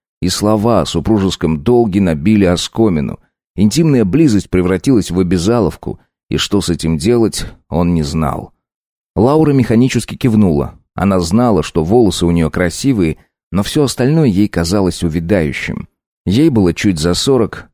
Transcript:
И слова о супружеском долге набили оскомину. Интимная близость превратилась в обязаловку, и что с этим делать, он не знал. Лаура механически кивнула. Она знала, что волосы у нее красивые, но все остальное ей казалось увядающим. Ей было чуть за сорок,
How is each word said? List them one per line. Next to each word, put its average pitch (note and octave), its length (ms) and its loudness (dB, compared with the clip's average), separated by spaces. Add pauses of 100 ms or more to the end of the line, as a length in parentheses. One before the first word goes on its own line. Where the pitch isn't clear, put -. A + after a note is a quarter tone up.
(220)
И F2+ 60 -2
слова G#2 540 0
о - 40 -4
супружеском E2+ 800 -2
долге A#2 360 2
набили F#2 440 2
оскомину. E2+ 760 -2 (380)
Интимная B2 480 2
близость G#2+ 460 2
превратилась F#2 600 0
в F2 80 -4
обязаловку, F#2 800 0 (320)
и D#2 60 -2
что G2 240 -2
с F2 100 -4
этим D#2+ 260 -2
делать, G#2+ 480 0 (240)
он F2 240 0
не D#2+ 120 0
знал. D2 480 -6 (640)
Лаура D3 360 2
механически B2 640 0
кивнула. G2+ 640 0 (160)
Она F#2+ 240 0
знала, F#2 460 0
что - 180 -4
волосы F#2+ 420 2
у E2+ 60 2
нее E2+ 200 0
красивые, F2+ 640 -2 (340)
но G2 140 -2
все - 180 0
остальное C#3 460 0
ей G2+ 180 2
казалось F2+ 560 -2
увядающим. E2 840 -2 (360)
Ей C3+ 260 2
было G2 220 2
чуть F2+ 280 -2
за F2 140 0
сорок, B2 600 -2